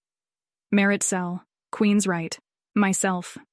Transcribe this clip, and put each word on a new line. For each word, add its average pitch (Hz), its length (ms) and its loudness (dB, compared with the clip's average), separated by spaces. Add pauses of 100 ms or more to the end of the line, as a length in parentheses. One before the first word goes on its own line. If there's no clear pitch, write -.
(760)
Meritxell, 196 680 0 (280)
Queen's 202 380 2
right. 170 280 -4 (380)
Myself, 190 640 0 (140)